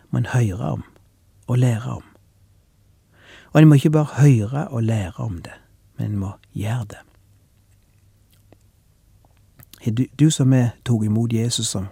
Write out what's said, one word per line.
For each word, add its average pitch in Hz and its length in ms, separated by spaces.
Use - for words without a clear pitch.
må 123 140
en - 100
høre 117 460
om - 80
og 123 120
lære 120 400
om. - 80
Og 151 80
en 156 60
må 151 80
ikke 143 140
bare 151 300
høre 135 480
og 117 160
lære 110 340
om 107 240
det, - 140
men 110 140
en 104 60
må 98 140
gjøre 107 400
det. - 80
Har 120 80
du, 117 140
du 151 120
som 131 220
er, 123 160
tok 113 200
imot 113 280
Jesus 117 340
som, 98 240